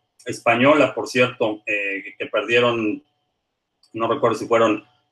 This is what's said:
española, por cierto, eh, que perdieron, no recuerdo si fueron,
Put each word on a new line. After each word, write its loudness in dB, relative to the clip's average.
española, 2
por -6
cierto, -2
eh, -6
que -8
perdieron, 0
no -4
recuerdo 0
si -8
fueron, 2